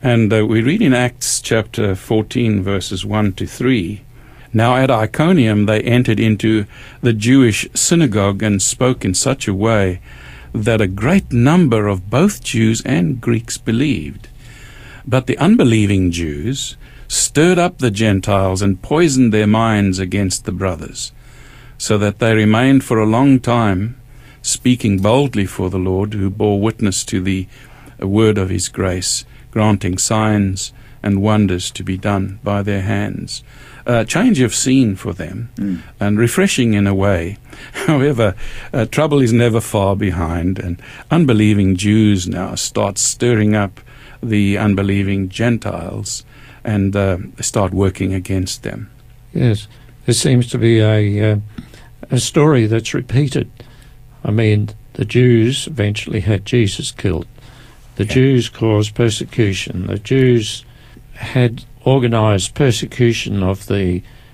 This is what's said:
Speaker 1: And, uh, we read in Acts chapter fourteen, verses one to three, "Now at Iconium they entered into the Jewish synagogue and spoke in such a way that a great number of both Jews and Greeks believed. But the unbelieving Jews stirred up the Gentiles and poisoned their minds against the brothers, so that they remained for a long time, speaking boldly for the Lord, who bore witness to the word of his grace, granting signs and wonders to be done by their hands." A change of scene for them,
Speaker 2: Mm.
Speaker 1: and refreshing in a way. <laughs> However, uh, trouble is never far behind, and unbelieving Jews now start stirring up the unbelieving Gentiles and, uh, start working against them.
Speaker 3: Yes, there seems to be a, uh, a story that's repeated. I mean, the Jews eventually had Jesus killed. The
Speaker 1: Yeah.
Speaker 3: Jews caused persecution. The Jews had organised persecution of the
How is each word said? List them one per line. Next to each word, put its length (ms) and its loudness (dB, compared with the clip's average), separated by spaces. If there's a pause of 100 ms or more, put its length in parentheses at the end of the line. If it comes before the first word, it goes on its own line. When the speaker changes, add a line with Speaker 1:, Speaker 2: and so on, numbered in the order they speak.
Speaker 1:
And, 300 2
uh, 140 2
we 140 2
read 220 0
in 100 4
Acts 480 -2
chapter 540 -2
fourteen, 680 -2
verses 440 -6
one 280 0
to 120 -8
three, 560 -2 (500)
"Now 240 2
at 140 2
Iconium 760 2
they 160 0
entered 400 2
into 460 0 (340)
the 140 2
Jewish 600 4
synagogue 680 2
and 180 0
spoke 440 -2
in 100 -2
such 340 -2
a 60 0
way 460 0 (520)
that 300 0
a 40 0
great 460 0
number 560 4
of 220 -4
both 340 0
Jews 380 0
and 380 -2
Greeks 360 -4
believed. 720 -4 (760)
But 200 0
the 120 -2
unbelieving 720 4
Jews 680 -6 (320)
stirred 500 2
up 200 0
the 120 0
Gentiles 720 0
and 200 0
poisoned 500 2
their 140 2
minds 520 2
against 460 -4
the 80 -4
brothers, 600 -6 (680)
so 180 0
that 220 0
they 160 2
remained 500 4
for 140 0
a 80 2
long 340 4
time, 560 0 (460)
speaking 560 0
boldly 480 2
for 240 -4
the 80 -4
Lord, 340 -2
who 160 -2
bore 320 0
witness 440 -2
to 180 -4
the 240 -4 (540)
word 360 2
of 140 -2
his 180 -4
grace, 560 -4 (260)
granting 480 0
signs 760 0 (300)
and 200 0
wonders 480 0
to 140 -12
be 140 -6
done 440 -4
by 200 -2
their 200 -2
hands." 600 -6 (440)
A 180 2
change 360 2
of 140 2
scene 420 2
for 160 -8
them, 440 -10
Speaker 2:
Mm. 240 -6 (200)
Speaker 1:
and 180 0
refreshing 560 2
in 120 2
a 80 2
way. 420 0 (220)
<laughs> 140 -20 (140)
However, 480 2 (380)
uh, 140 0
trouble 340 0
is 120 2
never 280 2
far 340 0
behind, 640 -2
and 220 -8 (300)
unbelieving 680 4
Jews 500 2
now 280 -6
start 440 -4
stirring 560 0
up 260 -2 (420)
the 340 0
unbelieving 720 0
Gentiles 960 -6 (400)
and, 320 0
uh, 220 0 (220)
start 340 -2
working 400 0
against 480 -4
them. 260 -10 (460)
Speaker 3:
Yes, 340 0 (380)
there 80 2
seems 340 2
to 100 -6
be 220 4
a, 520 2
uh, 40 2 (760)
a 80 0
story 480 2
that's 280 -2
repeated. 560 -2 (760)
I 60 -2
mean, 400 2 (240)
the 100 -4
Jews 640 2
eventually 540 -4
had 260 -2
Jesus 440 -2
killed. 360 -4 (680)
The 100 -2
Speaker 1:
Yeah. 80 -8
Speaker 3:
Jews 340 4
caused 460 0
persecution. 920 -2
The 100 -4
Jews 640 0 (520)
had 480 -2 (220)
organised 680 2
persecution 880 0
of 240 -4
the 340 -2 (320)